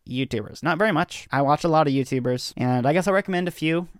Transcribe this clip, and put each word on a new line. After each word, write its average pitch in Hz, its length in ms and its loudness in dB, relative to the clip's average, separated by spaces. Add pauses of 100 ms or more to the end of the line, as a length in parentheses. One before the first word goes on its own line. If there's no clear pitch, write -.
YouTubers. 123 560 -6
Not 165 140 0
very 208 120 2
much. - 400 -2
I 135 120 0
watch 143 200 2
a 175 60 0
lot 156 180 4
of 139 60 2
YouTubers, 127 640 -2
and 123 280 2
I 139 80 4
guess 175 140 0
I'll 196 80 2
recommend 185 320 0
a 170 60 -4
few. 165 340 -2 (140)